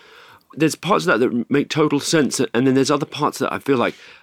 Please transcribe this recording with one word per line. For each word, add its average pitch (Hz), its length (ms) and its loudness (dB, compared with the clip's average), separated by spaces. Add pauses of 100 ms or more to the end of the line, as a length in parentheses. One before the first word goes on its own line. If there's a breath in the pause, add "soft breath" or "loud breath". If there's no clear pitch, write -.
(560 loud breath)
There's 151 200 0
parts 160 300 -2
of 131 140 2
that 120 100 2
that 117 220 -4
make 139 180 0
total 147 300 0
sense, 139 400 0
and 135 280 0
then 127 80 4
there's 135 160 2
other 147 140 -2
parts 135 340 -4
that - 120 -2
I 104 80 -6
feel 135 180 0
like 98 180 0 (280 loud breath)